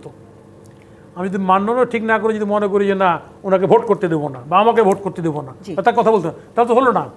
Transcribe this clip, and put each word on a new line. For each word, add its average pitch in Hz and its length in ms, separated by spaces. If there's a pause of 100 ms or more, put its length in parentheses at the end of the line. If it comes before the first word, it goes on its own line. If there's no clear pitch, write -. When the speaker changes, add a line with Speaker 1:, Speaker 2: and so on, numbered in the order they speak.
Speaker 1:
তো - 80 (1040)
আমি 180 140
যদি 190 100
মানদণ্ড 196 460
ঠিক 233 180
না 220 160
করে 220 160
যদি 214 100
মনে 208 240
করি 202 180
যে 196 80
না 185 260 (240)
ওনাকে 190 220
ভোট 220 200
করতে 196 220
দেবো 151 200
না 127 200
বা 175 100
আমাকে 226 240
ভোট 196 200
করতে 180 200
দেবো 151 200
না, 131 100 (120)
Speaker 2:
জি। 185 100
Speaker 1:
তার 196 200
কথা 220 160
বলতে 185 180
হবে, - 120 (140)
তাহলে 233 140
তো 240 60
হলো 247 180
না। 170 120 (120)